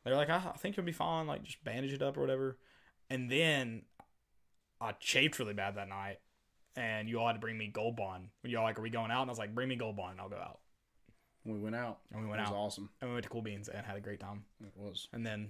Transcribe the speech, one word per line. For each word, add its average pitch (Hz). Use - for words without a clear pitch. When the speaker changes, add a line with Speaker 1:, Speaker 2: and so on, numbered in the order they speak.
Speaker 1:
They 127
were 135
like, 147
"I, 165
I 185
think 202
you'll 175
be 170
fine. 160
Like, 147
just -
bandage 131
it 135
up 139
or 143
whatever." 135
And 127
then 135
I 110
chafed -
really 107
bad 101
that 98
night, 98
and 110
you 113
all 113
had 117
to 110
bring 113
me 107
Gold 110
Bond. 95
You 120
all 113
like, 110
"Are 107
we 113
going 113
out?" 123
And 127
I -
was 113
like, 104
"Bring 127
me 127
Gold 110
Bond, 92
and 92
I'll 95
go 101
out." 90
Speaker 2:
We 110
went 107
out. 120
Speaker 1:
And 107
we 110
went 107
Speaker 2:
It 107
was 104
Speaker 1:
out. 101
Speaker 2:
awesome. 101
Speaker 1:
And 123
we 120
went 120
to -
Cool 117
Beans 104
and 104
had 101
a 101
great 101
time. 101
Speaker 2:
It 98
was. 98
Speaker 1:
And 117
then 104